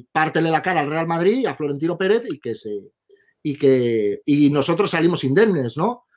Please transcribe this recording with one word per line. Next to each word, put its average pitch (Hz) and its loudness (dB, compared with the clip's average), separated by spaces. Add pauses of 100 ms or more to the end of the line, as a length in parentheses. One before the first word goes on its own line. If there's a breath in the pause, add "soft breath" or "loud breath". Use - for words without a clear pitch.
(100)
pártele 160 0
la 156 0
cara 185 0
al - -2
Real 165 -4
Madrid 175 0
y 233 0
a 143 -4
Florentino 147 -4
Pérez 196 0
y 151 -10
que 113 -8
se, 101 -10 (520 soft breath)
y 139 -4
que, 120 2
y 147 4
nosotros 170 0
salimos 170 0
indemnes, 143 0
¿no? 220 -4 (100)